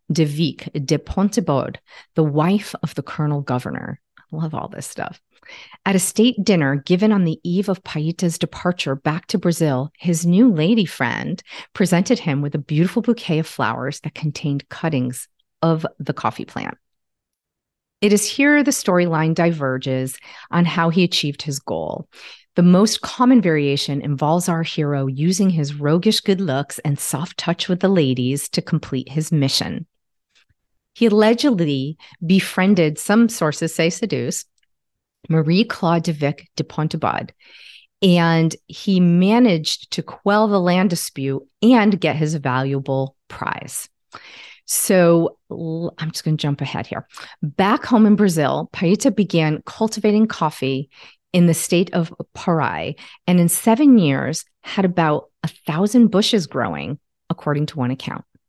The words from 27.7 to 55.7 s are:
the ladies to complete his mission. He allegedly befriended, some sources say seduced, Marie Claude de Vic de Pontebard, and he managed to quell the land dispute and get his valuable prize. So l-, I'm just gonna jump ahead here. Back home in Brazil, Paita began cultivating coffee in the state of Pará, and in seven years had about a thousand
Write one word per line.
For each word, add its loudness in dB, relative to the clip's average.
the 0
ladies 0
to -4
complete -4
his -6
mission. -2
He 0
allegedly 2
befriended, 2
some 2
sources -2
say 0
seduced, -4
Marie 2
Claude 0
de -2
Vic -4
de -2
Pontebard, -4
and 4
he -2
managed 2
to -6
quell 0
the 2
land 2
dispute -6
and 4
get 0
his 0
valuable -2
prize. -10
So 4
l-, -8
I'm -8
just -8
gonna 0
jump -4
ahead -6
here. -10
Back 0
home 4
in 6
Brazil, 0
Paita 0
began 0
cultivating 0
coffee -4
in 6
the 6
state 0
of -2
Pará, -2
and 4
in 4
seven 6
years 0
had -2
about 0
a -6
thousand 2